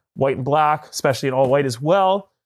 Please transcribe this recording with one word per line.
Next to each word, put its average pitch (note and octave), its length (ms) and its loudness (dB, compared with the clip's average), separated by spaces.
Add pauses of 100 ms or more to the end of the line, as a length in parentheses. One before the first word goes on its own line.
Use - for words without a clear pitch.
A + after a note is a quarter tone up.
(160)
white C3+ 200 0
and C3 80 -8
black, D3+ 460 0
especially C#3 400 -2
in B2+ 40 -2
all C3 160 2
white C#3 160 2
as B2 160 -6
well. F#3+ 500 0 (140)